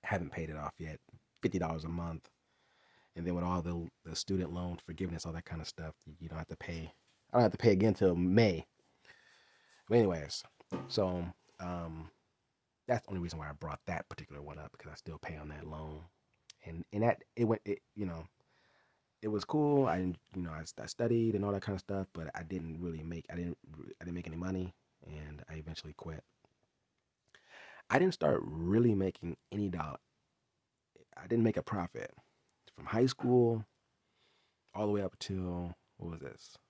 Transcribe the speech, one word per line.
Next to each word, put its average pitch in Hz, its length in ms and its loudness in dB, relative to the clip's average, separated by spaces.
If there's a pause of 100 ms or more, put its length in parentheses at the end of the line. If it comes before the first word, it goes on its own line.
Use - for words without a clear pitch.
Haven't 85 280 -2
paid 80 180 -6
it 76 60 -8
off 76 240 -6
yet. 78 200 -10 (420)
Fifty - 180 2
dollars 82 240 -2
a 82 60 -6
month. 85 400 -6 (840)
And 87 100 -6
then 87 100 0
with 87 80 0
all 90 180 2
the, 85 280 -4 (160)
the 80 100 -8
student 90 380 -2
loan 87 320 -4
forgiveness, 85 400 -6
all 85 80 -6
that 82 120 -8
kind 80 160 -8
of 76 60 -8
stuff, 80 280 -10 (100)
you, 76 140 -18
you 82 100 -10
don't 80 80 -8
have 80 100 -6
to 82 80 -10
pay. 82 380 -8 (380)
I - 60 6
don't 123 40 8
have 107 100 8
to - 60 -8
pay 117 140 8
again 101 240 6
till 90 200 6
May. 90 500 6 (1200)
But 113 80 8
anyways, 87 460 4 (440)
so, 90 380 0 (340)
um, 85 520 -8 (760)
that's 120 180 0
the - 40 -20
only 95 120 -4
reason 85 180 -6
why 73 100 -8
I 73 40 -10
brought 73 340 -8
that 87 200 -4
particular 71 340 -14
one 73 180 -12
up, 76 120 -14
because - 200 -18
I 76 40 -16
still 78 220 -14
pay - 180 -12
on 76 140 -12
that 76 180 -12
loan. 78 340 -10 (640)
And, 82 300 -10
and 104 100 2
that, 117 200 2 (120)
it 117 100 2
went, 110 200 2
it, 101 160 -2 (140)
you 104 100 -4
know, 82 220 -8 (960)
it 107 60 -4
was 107 180 0
cool. 147 420 4
I, 85 100 4
you 90 180 0 (200)
know, 87 160 -4
I, 78 120 -8 (180)
I - 40 -8
studied 117 500 2
and 98 80 2
all 101 80 2
that 98 100 0
kind 101 140 -2
of 92 40 -4
stuff, 95 340 -4
but 80 220 -8
I 87 80 -8
didn't 82 380 -6
really 82 220 -6
make, 82 280 -8
I 85 40 -8
didn't, 87 220 -4 (420)
I - 40 -16
didn't 87 120 -6
make 87 120 -8
any 82 100 -8
money, 92 360 -4 (320)
and 76 440 -12
I 78 60 -10
eventually 78 380 -10
quit. 80 300 -10 (1700)
I 131 100 8
didn't 185 140 6
start - 300 4
really 98 520 4
making 90 420 -2 (140)
any 101 180 0
dollar. 76 280 -6 (1160)
I - 120 -16
didn't 117 160 4
make 110 140 4
a - 60 -2
profit 85 500 -4 (640)
from - 100 -14
high 117 200 4
school 123 600 4 (1120)
all 104 100 0
the 104 60 2
way 104 100 2
up 95 180 -4
till, 87 540 -4 (240)
what 85 140 -8
was 82 80 -10
this? - 380 -14 (120)